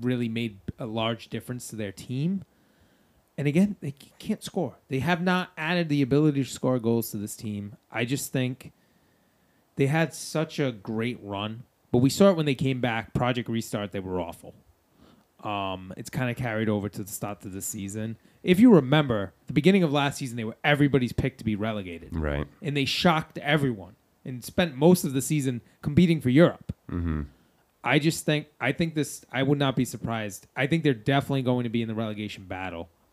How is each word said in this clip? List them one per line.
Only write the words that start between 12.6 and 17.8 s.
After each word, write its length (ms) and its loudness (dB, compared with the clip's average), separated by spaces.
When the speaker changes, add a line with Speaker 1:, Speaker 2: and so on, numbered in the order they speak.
Speaker 1:
back. 320 -2
Project 360 -2
Restart, 440 -4
they 80 -6
were 180 -4
awful. 340 -10
Um, 520 -6
it's 140 -12
kinda 260 -4
carried 320 -2
over 220 0
to 140 -10
the 80 -14
start 340 -10
of 80 -12
the 80 -10
season. 560 -8